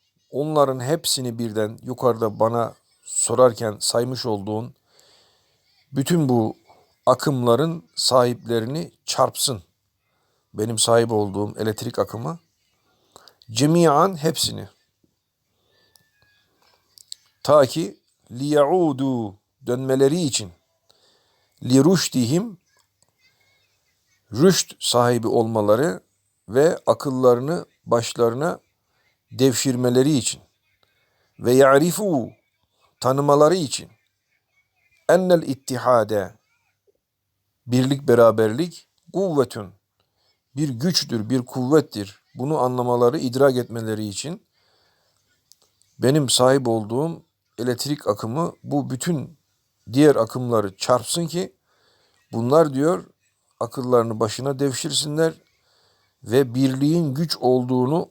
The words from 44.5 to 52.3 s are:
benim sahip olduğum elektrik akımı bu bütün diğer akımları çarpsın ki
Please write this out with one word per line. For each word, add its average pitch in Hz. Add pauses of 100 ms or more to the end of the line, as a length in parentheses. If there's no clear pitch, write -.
benim 135
sahip 127
olduğum 117 (360)
elektrik 127
akımı 117 (100)
bu 131
bütün 131 (560)
diğer 143
akımları 110
çarpsın 127
ki 175 (760)